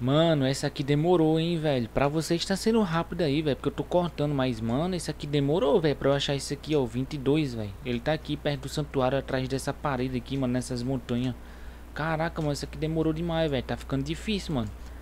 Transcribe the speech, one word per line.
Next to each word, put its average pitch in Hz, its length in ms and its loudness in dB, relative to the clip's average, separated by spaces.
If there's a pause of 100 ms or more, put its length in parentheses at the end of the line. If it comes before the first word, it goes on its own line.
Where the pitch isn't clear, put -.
Mano, 147 440 4
essa 139 220 0
aqui 143 160 -2
demorou, 156 560 4
hein, 165 200 0
velho. 139 300 2
Pra 139 200 2
você 156 260 0
está 185 220 0
sendo 226 260 4
rápido 170 400 0
aí, 147 180 4
velho, 147 160 2
porque - 120 -2
eu 135 40 -4
tô 143 120 -4
cortando, 165 500 0
mas, 127 260 0
mano, 143 360 0
esse 160 140 -6
aqui 151 160 -6
demorou, 156 540 4
velho, 147 140 2
pra - 140 0
eu 139 60 6
achar 139 200 0
esse 139 180 -4
aqui, 147 220 -4
ó, 147 80 4
o 123 40 0
vinte 123 280 -4
e 151 40 -4
dois, 135 360 2
velho. 107 180 -6 (140)
Ele 120 140 -2
tá 151 120 0
aqui 151 240 -4
perto 143 260 -4
do 139 60 -8
santuário, 135 480 0
atrás 131 320 -2
dessa 131 240 -2
parede 131 440 -2
aqui, 127 200 -4
mano, 127 160 0
nessas 123 300 -2
montanhas. 123 520 -2 (600)
Caraca, 160 480 -2
mano, 147 100 0
esse 143 120 -6
aqui - 120 -10
demorou 156 360 0
demais, 165 380 0
velho. 127 120 0
Tá 120 140 -4
ficando 135 260 -4
difícil, 165 520 -4
mano. 113 140 0 (340)